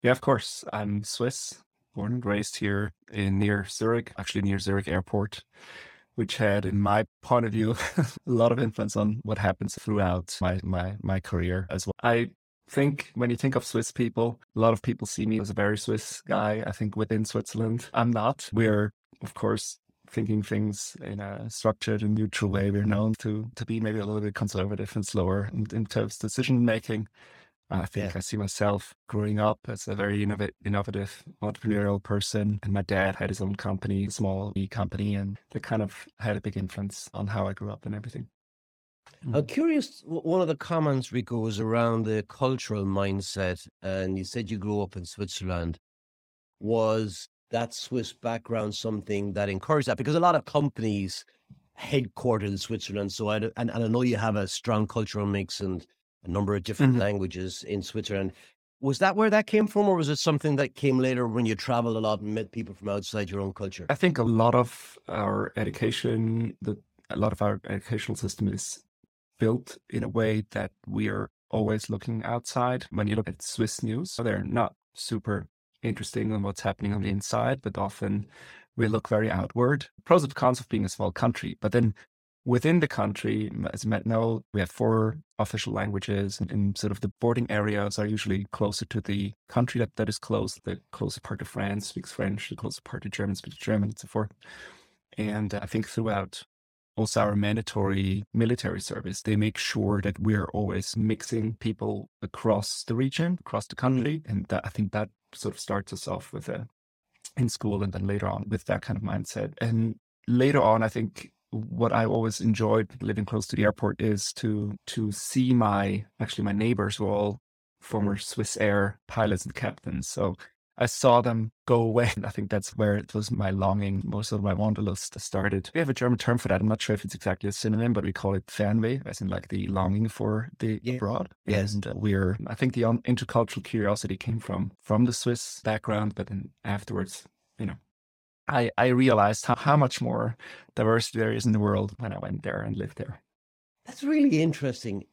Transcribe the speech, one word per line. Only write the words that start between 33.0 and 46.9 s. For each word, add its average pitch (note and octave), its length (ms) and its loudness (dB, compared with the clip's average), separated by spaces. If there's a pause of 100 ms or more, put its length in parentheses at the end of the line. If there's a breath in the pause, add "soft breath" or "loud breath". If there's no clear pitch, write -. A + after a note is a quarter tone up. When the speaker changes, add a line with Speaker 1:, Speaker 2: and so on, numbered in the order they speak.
Speaker 1:
had - 160 -4
his G2+ 100 -4
own G2 140 -2
company, G2 520 -2
a F#2+ 40 -4
small G2 460 -2
e G2 100 -2
company, G2+ 480 -2
and G2 240 -4 (140)
that A2 100 -6
kind A2 180 -2
of - 260 -6 (120)
had G#2 180 -2
a G2 40 -4
big G2+ 160 -6
influence G2+ 580 -6
on G2+ 140 -4
how G2 180 0
I G2 60 -4
grew G2+ 180 -8
up - 160 -12
and G#2 80 -6
everything. A#2+ 320 -10 (960)
Speaker 2:
I'm B2+ 100 -4
Speaker 1:
Mm. D3 140 2
Speaker 2:
curious, D#4 520 0
w-, D#3+ 220 -6
one F#3 180 2
of E3+ 80 2
the D3+ 80 0
comments, D3 560 0
Rico, A#2+ 260 -2
was A2 220 -2
around A2+ 460 2
the G#2+ 220 0
cultural A#2 560 -2
mindset, G2 840 -2 (140)
and F#2+ 360 -2
you F#2 60 -4
said G#2 260 -6
you A2 80 -4
grew G#2 240 -2
up G2 140 -6
in F2+ 80 -8
Switzerland. F2+ 760 -4 (800)
Was A2 680 0 (220)